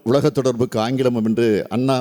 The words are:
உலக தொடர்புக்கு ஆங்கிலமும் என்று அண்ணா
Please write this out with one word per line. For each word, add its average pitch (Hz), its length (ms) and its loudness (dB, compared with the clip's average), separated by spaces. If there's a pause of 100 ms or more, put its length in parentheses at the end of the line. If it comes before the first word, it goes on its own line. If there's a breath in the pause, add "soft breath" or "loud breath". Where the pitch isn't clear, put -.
உலக 139 220 2
தொடர்புக்கு 120 540 -2
ஆங்கிலமும் 123 440 0
என்று 113 200 2 (260)
அண்ணா 131 260 0